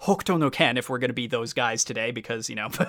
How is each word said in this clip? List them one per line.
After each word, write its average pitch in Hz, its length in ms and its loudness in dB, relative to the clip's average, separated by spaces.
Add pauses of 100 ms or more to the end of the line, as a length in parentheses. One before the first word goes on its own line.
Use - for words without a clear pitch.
Hokuto 196 360 2
no 147 120 4
Ken, 131 260 4
if 123 120 -2
we're 127 100 -2
gonna 123 140 2
be 120 160 -2
those 117 240 -2
guys 113 320 0
today, 113 260 -2
because, 117 400 -6
you 113 60 -8
know, 107 140 -4 (180)